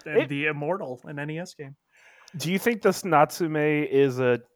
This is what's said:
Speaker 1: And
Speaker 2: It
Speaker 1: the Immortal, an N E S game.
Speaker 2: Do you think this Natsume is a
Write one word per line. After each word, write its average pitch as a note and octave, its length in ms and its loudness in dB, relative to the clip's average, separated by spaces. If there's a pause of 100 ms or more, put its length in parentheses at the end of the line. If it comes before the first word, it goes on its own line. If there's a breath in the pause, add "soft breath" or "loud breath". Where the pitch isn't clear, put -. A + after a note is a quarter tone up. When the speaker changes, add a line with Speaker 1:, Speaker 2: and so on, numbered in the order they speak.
Speaker 1:
And D#3+ 180 2
Speaker 2:
It D#4+ 60 -6
Speaker 1:
the C#3+ 180 -2
Immortal, D3 580 -4
an D3 160 -12
N D3 100 -8
E D#3 80 -8
S F3 160 -12
game. C#3 220 -18 (600 soft breath)
Speaker 2:
Do D3+ 140 -4
you F#3 80 2
think A#3 240 0
this - 220 2
Natsume D3+ 800 2
is C3+ 340 2
a B2 200 2 (180)